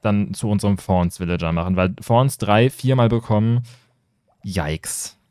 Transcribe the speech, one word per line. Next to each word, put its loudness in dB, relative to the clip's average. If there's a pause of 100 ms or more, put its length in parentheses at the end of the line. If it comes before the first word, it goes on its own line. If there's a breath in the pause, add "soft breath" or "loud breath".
dann 0
zu -6
unserem 0
Thorns 0
Villager -2
machen, 0
weil 0
Thorns 0
drei 4
viermal 2
bekommen, 0 (800 loud breath)
yikes. -6 (140)